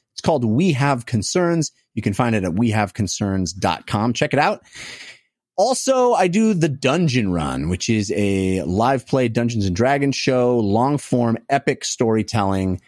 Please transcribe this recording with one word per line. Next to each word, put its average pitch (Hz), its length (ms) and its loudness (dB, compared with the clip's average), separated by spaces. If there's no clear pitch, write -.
It's - 60 -14
called 147 240 0
We 139 280 2
Have 135 340 0
Concerns. 170 640 0
You 110 80 -6
can 104 100 0
find 117 220 0
it 101 80 0
at 87 120 -2
we 113 160 2
have 104 220 0
concerns 95 600 -2
dot 95 340 -4
com. 110 260 -2
Check 147 200 -2
it 135 80 0
out. 185 220 -2
Also, 247 580 2
I 185 120 4
do 220 260 2
the 165 160 2
Dungeon 127 640 0
Run, 73 380 -2
which 90 200 -4
is 107 280 0
a 95 460 0
live 113 440 0
play 127 220 0
Dungeons 117 380 -2
and 90 100 -2
Dragons 135 400 2
show, 123 420 2
long 117 400 2
form, 117 400 0
epic 139 360 -2
storytelling. 101 1040 0